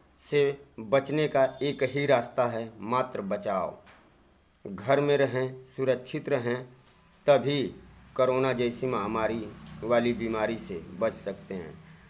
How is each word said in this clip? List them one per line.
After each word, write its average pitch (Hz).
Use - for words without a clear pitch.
से 139
बचने 135
का 139
एक 139
ही 143
रास्ता 123
है, 113
मात्र 123
बचाव। 98
घर 104
में 143
रहें, 131
सुरक्षित 131
रहें, 123
तभी 139
कोरोना 131
जैसी 120
महामारी 110
वाली 120
बीमारी 110
से 95
बच 90
सकते -
हैं। 82